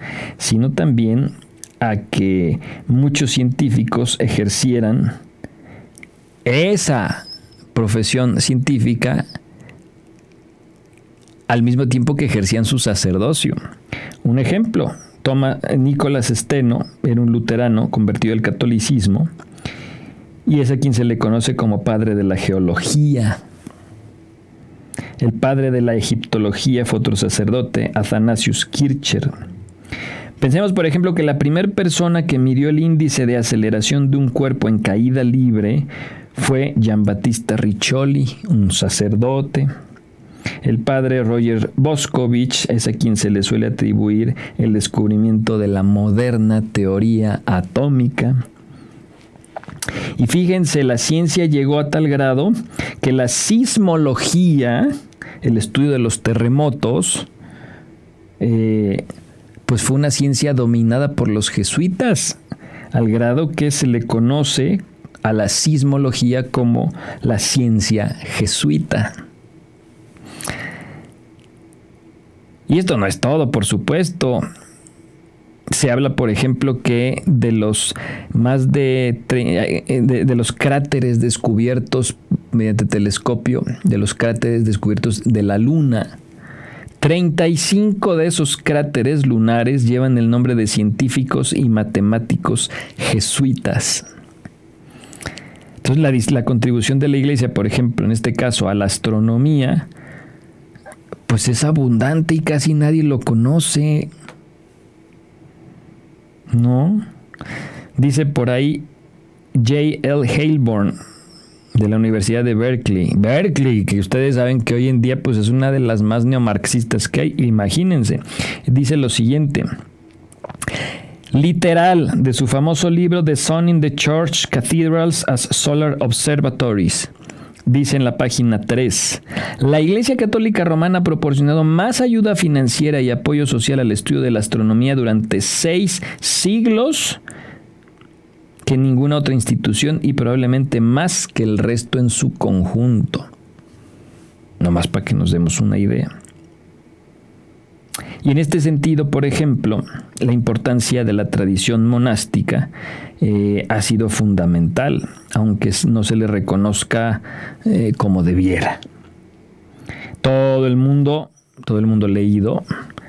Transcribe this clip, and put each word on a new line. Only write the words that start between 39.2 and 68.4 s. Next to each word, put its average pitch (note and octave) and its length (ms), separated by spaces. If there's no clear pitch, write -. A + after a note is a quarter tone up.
El A#2 160
padre C3 440
Roger A#2 520
Boscovich B2+ 960
es A2+ 180
a A2 60
quien A2+ 220
se G2+ 140
le G2 140
suele A2+ 240
atribuir G#2+ 680
el A2+ 160
descubrimiento G#2+ 840
de G#2 80
la G2 160
moderna A2 800
teoría G#2+ 840
atómica. B2 1000
Y B2 80
fíjense, E3+ 580
la B2 140
ciencia E3 480
llegó C#3+ 320
a D3 140
tal D#3 160
grado C#3 440
que C3 100
la B2+ 160
sismología, E3 1600
el A#2 140
estudio C#3 340
de B2+ 80
los A2+ 240
terremotos, B2+ 1040
eh, A2 640
pues A#2+ 180
fue C3+ 120
una C#3+ 160
ciencia C#3+ 420
dominada A#2+ 600
por A2+ 160
los G#2 200
jesuitas, F3+ 920
al A#2 180
grado A#2+ 420
que D3+ 200
se C#3+ 160
le A#2 140
conoce C#3 800
a A2 100
la G#2 160
sismología C3 1000
como A#2+ 420
la A2+ 180
ciencia A2 680
jesuita. - 1040